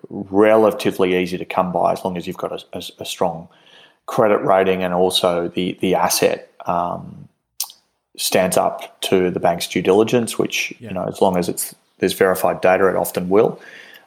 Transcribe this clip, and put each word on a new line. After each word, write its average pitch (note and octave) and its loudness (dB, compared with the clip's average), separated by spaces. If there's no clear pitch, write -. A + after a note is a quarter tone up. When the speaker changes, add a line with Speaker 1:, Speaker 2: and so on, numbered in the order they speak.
Speaker 1:
relatively G2+ 2
easy F2+ -2
to E2+ -10
come F#2 -2
by F2+ 2
as - -8
long F#2 -4
as E2+ -10
you've F2 -8
got E2 -6
a, D#2+ -10
a, E2+ -12
a - -12
strong E2 -4
credit G#2 2
rating F#2+ 2
and F2+ -2
also F2 0
the, F2+ -4
the F#2 2
asset, - 0
um, F2+ -6
stands F#2 0
up - -4
to F#2 2
the F2+ -4
bank's F2 0
due - -4
diligence, A2 2
which, - -4
Speaker 2:
Yeah. A2+ -16
Speaker 1:
you G2 -12
know, F#2 -4
as G2 -6
long F#2+ 4
as F2 -2
it's, - -6
there's F#2 0
verified F#2 2
data, F#2 4
it F2+ 2
often F2+ -4
will. G2+ 2